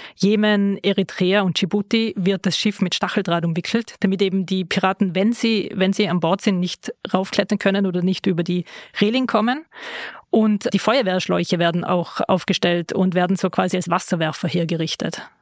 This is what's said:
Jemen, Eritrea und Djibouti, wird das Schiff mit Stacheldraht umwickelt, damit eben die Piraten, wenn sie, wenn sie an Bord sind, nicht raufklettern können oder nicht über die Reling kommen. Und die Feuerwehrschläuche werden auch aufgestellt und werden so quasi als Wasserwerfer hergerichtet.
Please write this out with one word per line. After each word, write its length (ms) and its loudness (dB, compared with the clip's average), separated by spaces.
Jemen, 680 2
Eritrea 600 2
und 180 0
Djibouti, 560 0
wird 300 0
das 100 0
Schiff 240 0
mit 140 0
Stacheldraht 500 0
umwickelt, 560 -2
damit 220 2
eben 240 0
die 180 -2
Piraten, 500 0
wenn 180 2
sie, 420 0
wenn 180 2
sie 160 0
an 120 0
Bord 200 2
sind, 200 0
nicht 320 -6
raufklettern 460 0
können 260 2
oder 180 0
nicht 240 0
über 180 0
die 200 -2
Reling 260 2
kommen. 380 0
Und 420 2
die 60 4
Feuerwehrschläuche 800 0
werden 260 0
auch 420 -2
aufgestellt 680 0
und 220 2
werden 220 2
so 140 -2
quasi 260 0
als 120 -4
Wasserwerfer 600 -2
hergerichtet. 760 -4